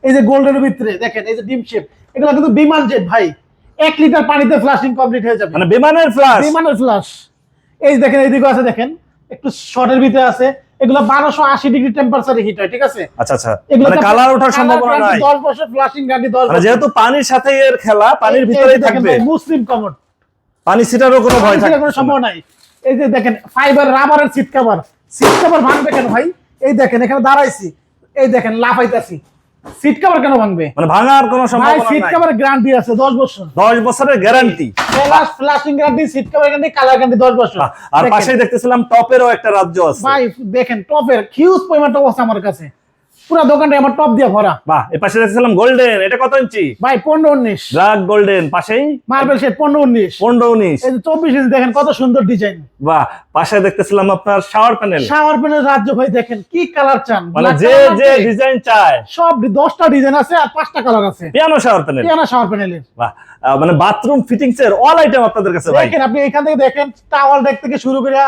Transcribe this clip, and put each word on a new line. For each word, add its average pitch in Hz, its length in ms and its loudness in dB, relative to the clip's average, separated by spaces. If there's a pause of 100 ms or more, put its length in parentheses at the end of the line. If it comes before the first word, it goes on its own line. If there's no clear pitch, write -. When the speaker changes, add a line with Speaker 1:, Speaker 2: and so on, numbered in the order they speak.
Speaker 1:
এই 269 120 2
যে 277 80 4
গোল্ডের 269 380 2
ভিতরে 247 320 -2
দেখেন, 214 340 -8
এই 220 100 -4
যে 233 60 -6
ডিম 233 200 -8
শেপ, 202 220 -8 (300)
এগুলো 294 160 0
কিন্তু 285 200 0
বিমান 294 380 2
জেট 214 180 -2
ভাই। 180 260 -2 (460)
এক 311 200 0
লিটার 302 260 2
পানিতে 285 360 0
ফ্লাশিং 262 340 -2
কমপ্লিট 247 300 -2
হয়ে 233 120 -2
যাবে। 190 160 -6
Speaker 2:
মানে 170 120 -2
বিমানের 294 460 2
ফ্লাশ? 254 340 4
Speaker 1:
বিমানের 311 320 0
ফ্লাশ। 220 300 -2 (760)
এই 285 140 2
যে 240 60 2
দেখেন, 277 200 2
এইদিকেও 269 280 2
আছে 254 140 0
দেখেন, 240 340 -4 (340)
একটু 262 240 -10
শর্টের 254 460 -2
ভিতরে 262 220 2
আছে। 254 300 0 (280)
এগুলো 233 200 2
বারোশো 285 420 0
আশি 269 260 0
ডিগ্রি 247 240 0
টেম্পারেচারে 247 500 -2
হিট 202 160 -6
হয়, 196 100 -4
ঠিক 247 140 -6
আছে? 254 260 -4 (100)
Speaker 2:
আচ্ছা, 120 160 -2
আচ্ছা। 113 340 -6
Speaker 1:
এগুলো 254 200 4
Speaker 2:
মানে 185 80 2
Speaker 1:
তো 202 60 0
Speaker 2:
কালার 226 260 4
ওঠার 262 100 2
Speaker 1:
কালার 262 140 2
Speaker 2:
সম্ভাবনা 247 460 0
Speaker 1:
গ্যারান্টি 208 260 0
Speaker 2:
নাই? 285 100 4
Speaker 1:
দশ 277 60 -4
বছর, 285 260 -4
ফ্লাশিং 269 400 -4
গ্যারান্টি 262 240 -4
দশ 254 80 -2
Speaker 2:
মানে 254 100 2
Speaker 1:
বছর। 170 120 2
Speaker 2:
যেহেতু 226 280 2
পানির 254 340 0
সাথেই 269 360 0
এর 262 180 2
খেলা, 220 380 2
পানির 233 220 0
Speaker 1:
এই, 269 40 4
এই 254 60 0
Speaker 2:
ভিতরেই 262 300 4
Speaker 1:
দেখেন 254 180 0
Speaker 2:
থাকবে। 240 140 0
Speaker 1:
ভাই, 233 120 2
মুসলিম 302 440 -2
কমোড। 214 280 -6 (720)
Speaker 2:
পানি 214 200 2
ছিটারও 247 360 4
কোনো 247 140 0
ভয় 247 60 4
Speaker 1:
পানি 202 140 2
ছিটার - 60 0
Speaker 2:
থাকবে 311 140 2
Speaker 1:
কোনো 294 120 0
Speaker 2:
না। 285 60 -2
Speaker 1:
সম্ভাবনা 269 360 -2
নাই। 175 140 -10 (420)
এই 262 140 0
যে 285 80 0
দেখেন, 226 280 0
ফাইবার 277 580 0
রাবারের 294 420 2
সিট 269 220 -4
কভার। 220 220 0 (320)
সিট - 360 0
কভার 320 140 2
ভাঙবে 269 300 0
কেন 247 160 -2
ভাই? 254 260 -2 (280)
এই 269 120 0
দেখেন, 247 300 0
এখানে 262 180 -2
দাঁড়াইছি, 262 520 0 (420)
এই 262 140 0
দেখেন, 226 240 0
লাফাইতাছি। 233 680 -2 (640)
সিট 294 240 0
কভার 330 140 2
কেন 269 140 0
ভাঙবে? 180 420 -2
Speaker 2:
মানে 160 120 -2
ভাঙার 247 400 2
কোনো 254 100 -2
Speaker 1:
ভাই, 254 100 0
Speaker 2:
সম্ভাবনা 269 400 2
Speaker 1:
সিট 294 140 0
Speaker 2:
নাই? 240 120 -2
Speaker 1:
কভারের 330 220 0
গ্যারান্টি 269 380 0
আছে 240 200 0
দশ 262 180 0
বছর। 240 320 -4
Speaker 2:
দশ 208 360 0
বছরের 254 400 0
গ্যারান্টি? 208 560 0
Speaker 1:
ফ্ল্যাশ, 285 520 0
ফ্লাশিং 294 480 -4
গ্যারান্টি, 294 300 0
সিট 262 220 -8
কভার 302 140 0
গ্যারান্টি, 294 280 0
কালার 262 260 2
গ্যারান্টি 247 220 0
দশ 254 120 4
বছর। 240 280 -2
Speaker 2:
বাহ, 139 120 -2 (220)
আর 151 120 2
Speaker 1:
দেখেন। 240 60 0
Speaker 2:
পাশেই 214 260 0
দেখতেছিলাম 240 460 0
টপেরও 240 460 2
একটা 226 220 -2
রাজ্য 185 320 0
আছে। 156 200 -2
Speaker 1:
ভাই, 262 280 -2 (100)
দেখেন, 226 420 -4
টপের 247 420 -2 (120)
হিউজ 359 320 4
পরিমাণ 294 240 0
টপ 277 140 2
আছে 254 160 -2
আমার 220 180 -4
কাছে। 165 300 -8 (580)
পুরা 330 160 2
দোকানটা 285 340 2
আমার 269 120 2
টপ 302 200 -2
দিয়ে 233 180 2
ভরা। 196 380 0
Speaker 2:
বাহ, 147 260 -2
এই 160 60 -6
পাশে 202 220 -2
দেখতেছিলাম 226 340 0
গোল্ডেন। 240 460 2
এটা 196 200 -2
কত 262 200 -2
ইঞ্চি? 185 420 -4
Speaker 1:
ভাই, 254 220 0
পনেরো 311 260 2
উনিশ। 240 420 -2
Speaker 2:
ব্ল্যাক 202 260 2
গোল্ডেন। 196 520 0
পাশেই 247 480 -4 (100)
Speaker 1:
মার্বেল 269 300 0
শেড, 247 200 -2
পনেরো 294 220 0
উনিশ। 233 400 0
Speaker 2:
পনেরো 240 300 2
উনিশ। 202 340 0
Speaker 1:
এই 254 60 0
যে 254 80 -4
চব্বিশ 320 360 -2
ইঞ্চি 262 160 0
দেখেন, 254 220 0
কত 285 180 0
সুন্দর 247 320 0
ডিজাইন। 185 400 -4 (180)
Speaker 2:
বাহ, 147 260 0 (260)
পাশে - 280 0
দেখতেছিলাম 196 500 0
আপনার 196 300 -2 (120)
শাওয়ার 220 240 2
প্যানেল। 175 280 -4
Speaker 1:
শাওয়ার 302 340 0
প্যানেল 294 260 -2
রাজ্য 262 300 0
ভাই, 254 120 0
দেখেন 233 440 -4
কি 339 160 -4
কালার 277 300 0 (100)
চান। 208 180 -2
Speaker 2:
মানে 170 80 -12
Speaker 1:
ব্ল্যাক - 240 0
Speaker 2:
যে 175 100 2
Speaker 1:
কালার 269 300 6
Speaker 2:
যে 269 140 4
Speaker 1:
আছে। 254 120 2
Speaker 2:
ডিজাইন 247 360 0
চায়। 185 500 2
Speaker 1:
সব 330 320 0
ডি-, 220 120 -2
দশটা 302 360 0
ডিজাইন 269 260 2
আছে 294 220 -2
আর 302 180 2
পাঁচটা 302 280 -6
কালার 226 220 0
আছে। 180 260 -8
Speaker 2:
পিয়ানো 311 280 0
শাওয়ার 220 240 0
প্যানেল। 135 200 -4
Speaker 1:
পিয়ানো 320 240 0
শাওয়ার 240 220 -2
প্যানেলের। 190 320 -6 (160)
Speaker 2:
বাহ, 117 140 -4 (320)
আহ, 135 180 0
মানে 170 120 2
বাথরুম 208 500 0
ফিটিংস 240 380 -2
এর 220 120 2
all 294 360 2
item 247 140 0
আপনাদের 220 300 -2
কাছে 170 180 -4
ভাই। 269 160 2
Speaker 1:
দেখেন, 302 140 -2
আপনি 262 220 -2
এখান 285 220 -2
থেকে 302 120 -2
দেখেন, 269 340 -2 (200)
টাওয়াল 277 340 2
ডেক 277 180 -2
থেকে 277 160 -6
শুরু 262 220 -4
করে 262 160 -2 (120)